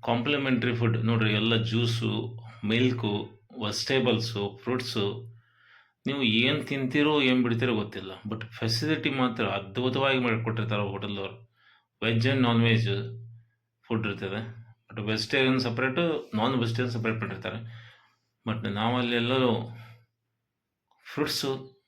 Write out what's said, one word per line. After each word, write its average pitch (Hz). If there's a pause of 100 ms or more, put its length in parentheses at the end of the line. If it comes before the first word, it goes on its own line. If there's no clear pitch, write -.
ಕಾಂಪ್ಲಿಮೆಂಟರಿ 123
ಫುಡ್ 113
ನೋಡ್ರಿ, 110
ಎಲ್ಲ 113
ಜ್ಯೂಸು, 113 (260)
ಮಿಲ್ಕು, 110 (240)
ವೆಜಿಟೇಬಲ್ಸು, 104
ಫ್ರೂಟ್ಸು. 117 (760)
ನೀವು 139
ಏನ್ 123
ತಿಂತೀರೋ, 147
ಏನ್ 127
ಬಿಡ್ತೀರೋ 117
ಗೊತ್ತಿಲ್ಲ, 98 (180)
but 113
ಫೆಸಿಲಿಟಿ 147
ಮಾತ್ರ 120
ಅದ್ಭುತವಾಗಿ 127
ಮಾಡಿಕೊಟ್ಟಿರ್ತಾರೆ 113
ಹೋಟೆಲ್ದವ್ರು. 98 (520)
ವೆಜ್ 113
and 135
ನಾನ್ 117
ವೆಜ್ 110 (1000)
ಫುಡ್ 107
ಇರ್ತದೆ, 98 (220)
but 104
ವೆಜಿಟೇರಿಯನ್ 131
ಸಪರೇಟು, 131
ನಾನ್ 113
ವೆಜಿಟೇರಿಯನ್ 117
ಸಪರೇಟ್ 113
ಮಾಡಿರ್ತಾರೆ. 107 (920)
But 110
ನಾವಲ್ಲಿ 120
ಎಲ್ಲರೂ 120 (1400)
ಫ್ರೂಟ್ಸು 135